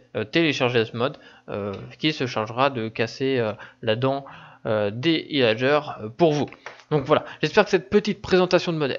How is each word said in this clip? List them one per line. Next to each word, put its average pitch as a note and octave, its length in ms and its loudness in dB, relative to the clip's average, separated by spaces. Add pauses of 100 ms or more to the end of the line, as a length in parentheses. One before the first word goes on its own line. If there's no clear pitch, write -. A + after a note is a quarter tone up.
(160)
euh, A2 80 -2
télécharger B2 640 2
ce - 100 -12
mode, C3 220 -2 (320)
euh, G2+ 240 -6 (240)
qui D#3 160 -2
se C3+ 140 -4
chargera A#2+ 420 0
de A2+ 180 -6
casser, B2 520 -2
euh, G#2+ 140 0 (280)
la A2 140 0
dent, C3+ 300 -2 (420)
euh, G#2 240 0
des D3+ 320 -2
villagers, C3 580 2 (200)
euh, G#2+ 80 -8
pour D#3 240 2
vous. C#3 120 0 (460)
Donc C#3+ 140 0
voilà, D3+ 200 2 (160)
j'espère G3 220 4
que - 80 0
cette F#3 180 0
petite G#3 320 0
présentation F3+ 520 2
de D#3+ 40 -2
mode, C#3 220 -2